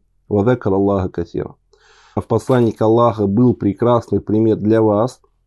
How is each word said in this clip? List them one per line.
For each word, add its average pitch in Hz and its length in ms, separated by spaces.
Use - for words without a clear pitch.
ва 101 140
закара 113 320
Аллаха 98 340
касира». - 460
А 101 80
в - 40
посланнике 117 580
Аллаха 110 420
был 117 260
прекрасный 107 680
пример 107 360
для 107 240
вас, 107 400